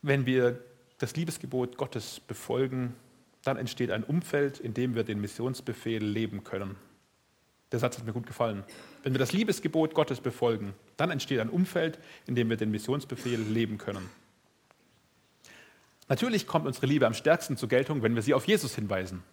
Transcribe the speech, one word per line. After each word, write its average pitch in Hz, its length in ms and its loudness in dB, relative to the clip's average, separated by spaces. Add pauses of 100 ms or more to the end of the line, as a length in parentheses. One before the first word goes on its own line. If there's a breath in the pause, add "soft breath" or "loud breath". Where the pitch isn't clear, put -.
Wenn 139 240 4
wir 123 320 4 (400)
das - 160 -2
Liebesgebot 127 640 -2
Gottes - 420 -6
befolgen, 127 760 -2 (480)
dann 135 140 2
entsteht - 320 -2
ein 107 140 0
Umfeld, 143 560 0
in 113 160 -6
dem 127 180 0
wir 113 100 0
den 104 160 -2
Missionsbefehl 113 840 -4
leben 104 400 -2
können. 98 320 -6 (960)
Der 123 80 0
Satz 120 180 0
hat 120 80 -10
mir 113 80 -4
gut 117 140 -4
gefallen. 107 360 -2 (380 loud breath)
Wenn 131 120 0
wir 127 60 2
das 131 140 2
Liebesgebot 160 600 2
Gottes 147 260 2
befolgen, 110 540 0 (200)
dann 160 140 0
entsteht 139 300 0
ein 113 100 0
Umfeld, 170 480 0 (300 loud breath)
in 127 80 -2
dem 117 160 4
wir 113 60 2
den 107 120 0
Missionsbefehl 120 720 -2
leben 107 380 0
können. 95 280 -6 (2000 loud breath)
Natürlich 220 380 2
kommt 156 220 0
unsere 131 180 -2
Liebe 131 220 6
am 113 80 2
stärksten 151 420 2
zur 123 100 -4
Geltung, 131 360 2
wenn 117 100 4
wir 117 80 0
sie 127 140 4
auf 131 100 2
Jesus 190 300 2
hinweisen. 92 580 -4